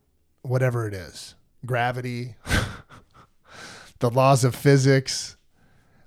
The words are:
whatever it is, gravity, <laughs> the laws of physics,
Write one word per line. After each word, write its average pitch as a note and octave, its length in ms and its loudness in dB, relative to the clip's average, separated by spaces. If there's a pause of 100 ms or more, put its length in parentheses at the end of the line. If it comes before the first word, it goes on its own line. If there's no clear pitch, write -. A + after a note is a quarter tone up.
(440)
whatever B2 440 0
it G2+ 60 -8
is, F2 400 -14 (320)
gravity, B2 720 -4 (100)
<laughs> - 1500 -10
the A#2+ 120 0
laws C3 320 4
of B2+ 100 2
physics, C3+ 840 2 (720)